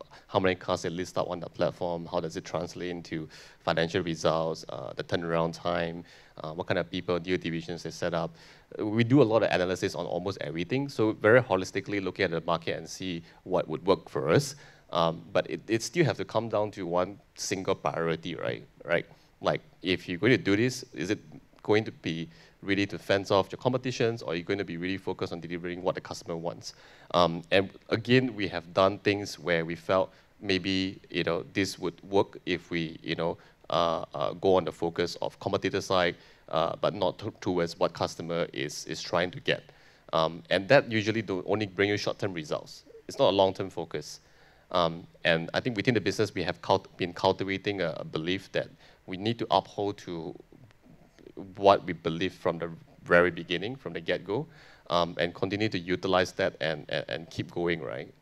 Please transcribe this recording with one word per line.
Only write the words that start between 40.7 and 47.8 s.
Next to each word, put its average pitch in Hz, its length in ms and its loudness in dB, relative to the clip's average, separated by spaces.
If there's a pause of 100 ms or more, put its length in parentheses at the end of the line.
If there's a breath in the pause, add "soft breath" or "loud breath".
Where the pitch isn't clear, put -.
usually 110 320 0
don't 95 240 -4
only 104 200 0
bring 98 240 2
you 104 60 2
short-term - 360 -2
results. 80 520 -8 (220)
It's - 120 -10
not 135 120 6
a 98 60 4
long-term 95 340 4
focus. 78 500 -8 (520 soft breath)
Um, 85 340 2 (180)
and 82 300 2
I 95 60 0
think 117 160 -2
within 110 180 2
the 104 60 2
business, 101 340 0
we 92 80 -2
have 85 200 -4
cult-, - 340 0
been 87 160 -4
cultivating 95 680 0